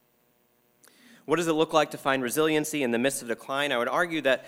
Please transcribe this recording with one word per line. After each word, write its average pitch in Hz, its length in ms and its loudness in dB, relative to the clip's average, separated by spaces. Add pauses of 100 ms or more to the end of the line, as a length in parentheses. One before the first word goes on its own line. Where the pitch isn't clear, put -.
(1200)
What 147 120 2
does 170 100 0
it 165 60 2
look 156 200 2
like 151 200 4
to - 60 -10
find 135 220 0
resiliency 151 600 0
in 120 80 0
the 117 80 2
midst 135 240 0
of 120 60 -8
decline? 139 420 -4
I 123 80 0
would 120 80 -2
argue 160 360 -2
that, - 260 2